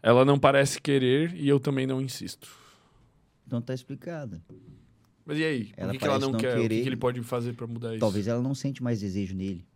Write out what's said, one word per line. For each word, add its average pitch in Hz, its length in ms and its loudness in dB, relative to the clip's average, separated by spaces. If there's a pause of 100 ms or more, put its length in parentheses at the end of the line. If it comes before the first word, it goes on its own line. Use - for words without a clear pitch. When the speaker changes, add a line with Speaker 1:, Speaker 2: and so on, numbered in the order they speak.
Speaker 1:
Ela 120 220 8
não 143 140 6
parece 139 420 4
querer 139 540 2
e 151 140 -2
eu 139 120 4
também 135 260 -2
não 131 160 -2
insisto. - 460 -10 (960)
Speaker 2:
Então 120 160 -4
tá 123 100 -8
explicado. 127 680 -12 (840)
Speaker 1:
Mas 147 140 -4
e 160 60 0
aí? 135 220 -2
Por - 140 -20
Speaker 2:
Ela - 120 -4
Speaker 1:
que 131 60 -4
que 135 60 -6
ela 143 100 2
Speaker 2:
parece 135 120 0
Speaker 1:
não 135 60 0
Speaker 2:
não 113 80 0
Speaker 1:
quer? 127 120 0
O 117 40 0
que 117 60 2
Speaker 2:
querer. 110 200 2
Speaker 1:
que 135 60 -2
ele 127 80 -2
pode 123 260 -2
fazer 120 320 -4
pra 120 120 -10
mudar 117 260 -8
isso? 110 80 -6
Speaker 2:
Talvez 104 260 2
ela 117 160 0
não 135 120 0
sente 131 280 -6
mais 117 180 0
desejo 98 360 -4
nele. 92 280 -6 (120)